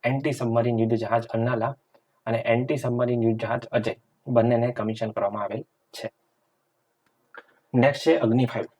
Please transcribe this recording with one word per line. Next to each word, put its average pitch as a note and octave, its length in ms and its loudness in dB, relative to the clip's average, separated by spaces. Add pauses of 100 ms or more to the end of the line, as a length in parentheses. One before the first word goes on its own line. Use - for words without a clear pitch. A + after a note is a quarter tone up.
એન્ટી C3+ 280 0
સબમરીન A#2+ 460 0
યુદ્ધ A2+ 160 2
જહાજ A2+ 320 -2
અર્નાલા A#2 480 -2 (520)
અને A2+ 120 -2
એન્ટી B2 380 0
સબમરીન B2 460 0
યુદ્ધ A2+ 180 2
જહાજ A#2+ 260 -4
અજય A2+ 280 -2 (320)
બંનેને A#2+ 460 2
કમિશન A2 380 -4
કરવામાં G2+ 340 -2
આવેલ G#2+ 180 -6 (300)
છે. - 180 -10 (1600)
નેક્સ્ટ C3+ 300 4
છે E3 120 6
અગ્નિ A#2+ 300 2
ફાઈવ. G#2 220 -6 (120)